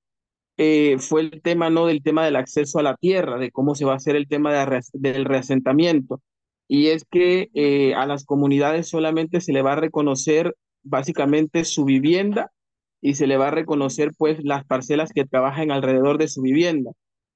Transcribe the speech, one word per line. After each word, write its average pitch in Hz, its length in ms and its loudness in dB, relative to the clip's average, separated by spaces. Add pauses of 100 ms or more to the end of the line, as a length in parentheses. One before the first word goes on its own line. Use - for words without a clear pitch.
(560)
eh, 151 420 4
fue 156 240 0
el 156 200 -8
tema, 170 280 0
¿no? 165 160 2
Del 160 160 0
tema 156 220 2
del 147 120 0
acceso 143 420 -2
a 151 40 2
la 139 140 0
tierra, 170 420 0
de 127 120 -6
cómo 143 240 -2
se 143 100 -4
va 135 80 2
a 135 40 -2
hacer 143 200 -2
el 143 120 -2
tema 147 240 0
de 143 60 0
arre-, 135 340 -2
del 135 320 -2
reasentamiento. 131 960 0 (460)
Y 143 220 2
es 156 220 0
que, 180 440 2
eh, 143 400 2
a 131 120 -2
las 143 180 -6
comunidades 143 640 0
solamente 160 520 -2
se 165 120 -4
le 135 100 2
va 135 100 2
a 147 40 -2
reconocer 156 800 0 (280)
básicamente 147 840 0
su - 200 -2
vivienda 170 680 0 (500)
y 143 140 0
se 139 120 0
le 135 100 2
va 135 120 2
a 147 40 -4
reconocer, 147 680 -2
pues, 156 240 0
las 139 220 -4
parcelas 147 480 -2
que 139 120 -2
trabajen 139 460 -2
alrededor 135 480 2
de 151 100 0
su 139 140 -10
vivienda. 143 500 0 (440)